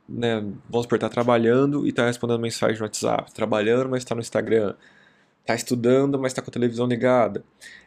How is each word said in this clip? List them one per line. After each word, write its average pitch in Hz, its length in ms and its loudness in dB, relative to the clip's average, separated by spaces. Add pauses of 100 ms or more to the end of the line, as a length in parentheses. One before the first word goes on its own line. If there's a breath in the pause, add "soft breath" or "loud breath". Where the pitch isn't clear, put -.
né, 117 320 -2 (280)
vamos 117 160 0
supor, 117 140 2
tá 113 100 -2
trabalhando 120 800 2
e 127 60 0
tá 120 140 0
respondendo 120 320 0
mensagem 117 380 0
no 113 80 -6
WhatsApp, 110 480 -2
trabalhando, 113 560 0
mas 127 160 -4
tá 120 100 -6
no 117 60 -4
Instagram, 110 540 0 (720 soft breath)
tá 113 80 0
estudando, 131 640 2
mas 127 140 -2
tá 123 100 -6
com - 80 -14
a - 20 -14
televisão 120 340 0
ligada. 120 560 2 (440 loud breath)